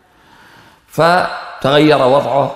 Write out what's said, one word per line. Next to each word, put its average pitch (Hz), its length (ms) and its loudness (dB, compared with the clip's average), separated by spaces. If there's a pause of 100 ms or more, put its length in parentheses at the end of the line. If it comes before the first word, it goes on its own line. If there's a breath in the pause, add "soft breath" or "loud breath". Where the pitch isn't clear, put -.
(880 soft breath)
فتغير 151 1120 0
وضعه 131 540 0